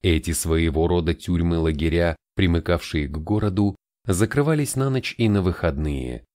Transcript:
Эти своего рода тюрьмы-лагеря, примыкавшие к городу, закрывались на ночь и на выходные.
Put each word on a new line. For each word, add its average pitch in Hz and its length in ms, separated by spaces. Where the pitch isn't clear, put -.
Эти 82 300
своего 80 560
рода 85 260
тюрьмы-лагеря, 82 1000
примыкавшие 85 720
к 76 100
городу, 101 580
закрывались 139 720
на 131 140
ночь 131 280
и 113 120
на 101 120
выходные. 71 920